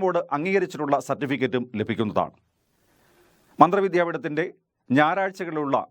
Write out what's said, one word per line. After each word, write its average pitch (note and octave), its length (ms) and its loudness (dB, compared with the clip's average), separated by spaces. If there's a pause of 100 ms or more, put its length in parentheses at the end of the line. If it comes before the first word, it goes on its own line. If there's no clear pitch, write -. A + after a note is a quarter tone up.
ബോർഡ് F3 180 0 (140)
അംഗീകരിച്ചിട്ടുള്ള D#3 640 0 (100)
സർട്ടിഫിക്കറ്റും B2 580 -2 (140)
ലഭിക്കുന്നതാണ്. G2+ 540 -2 (1300)
മന്ത്രവിദ്യാപീഠത്തിൻ്റെ E3+ 840 0 (440)
ഞായറാഴ്ചകളിലുള്ള D#3 840 0 (140)